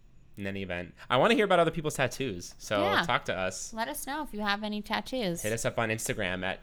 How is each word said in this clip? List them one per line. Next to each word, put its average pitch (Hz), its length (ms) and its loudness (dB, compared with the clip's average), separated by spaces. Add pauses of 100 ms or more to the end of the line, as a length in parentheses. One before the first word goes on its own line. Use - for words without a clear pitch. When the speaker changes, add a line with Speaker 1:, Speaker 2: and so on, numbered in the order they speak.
(360)
Speaker 1:
In 101 100 -6
any 98 160 -4
event, 90 320 -6 (140)
I 123 80 4
wanna 196 180 8
hear 214 120 4
about 185 120 6
other 165 120 6
people's 151 240 -4
tattoos, 120 640 -2
so 101 260 2
Speaker 2:
Yeah. 131 200 4
Speaker 1:
talk 127 200 2
to 101 120 -2
us. 92 360 -4
Speaker 2:
Let 226 160 -4
us 285 180 -8
know 302 160 -6
if - 120 -10
you 208 80 -6
have 202 200 0
any 208 200 -4
tattoos. 208 600 -2
Speaker 1:
Hit 107 120 0
us 110 100 -4
up 123 140 0
on 117 100 2
Instagram 95 560 -2
at 92 180 -2